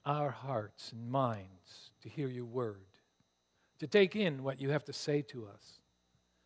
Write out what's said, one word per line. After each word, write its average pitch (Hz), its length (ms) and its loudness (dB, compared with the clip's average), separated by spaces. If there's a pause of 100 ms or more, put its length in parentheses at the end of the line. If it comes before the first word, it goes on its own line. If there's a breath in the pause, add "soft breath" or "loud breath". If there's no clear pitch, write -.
our 147 240 2
hearts 123 600 -6
and 117 200 -8
minds 110 800 -2 (100)
to 113 80 -14
hear 135 200 -4
your 123 160 -6
word, 113 420 -4 (880)
to - 80 -6
take 196 300 6
in 170 260 0
what 131 180 -4
you 135 120 0
have 143 140 2
to 139 80 -10
say 147 280 0
to 123 240 -10
us, - 360 -20 (640)